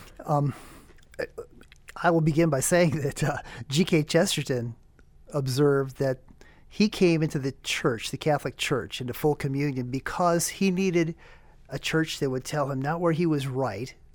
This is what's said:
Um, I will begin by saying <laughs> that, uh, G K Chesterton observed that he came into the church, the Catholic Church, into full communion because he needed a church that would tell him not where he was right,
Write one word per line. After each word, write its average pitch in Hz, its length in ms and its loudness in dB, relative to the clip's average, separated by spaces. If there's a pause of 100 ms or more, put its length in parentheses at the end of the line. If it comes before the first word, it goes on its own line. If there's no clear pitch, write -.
(260)
Um, 143 280 2 (1500)
I 170 100 2
will 165 100 4
begin 160 280 4
by 165 100 0
saying 170 420 2
<laughs> - 20 -2
that, 139 200 -4
uh, 143 140 0 (320)
G 147 140 2
K 160 200 2
Chesterton 135 720 0 (580)
observed 135 640 2
that 135 220 -2 (500)
he 214 200 2
came 165 340 4
into 151 160 -2
the 135 140 -4 (100)
church, - 480 -2
the 135 60 -6
Catholic 143 400 0
Church, 113 440 -2
into 123 120 -6
full 151 220 0
communion 135 540 -2
because 170 580 0
he 196 240 2
needed 175 440 2 (540)
a 139 100 -8
church 160 400 -2
that 143 100 0
would 127 140 -4
tell 147 280 -4
him 135 100 -4
not 151 200 -2
where 175 120 2
he 170 120 0
was 147 220 0
right, 127 460 -4 (220)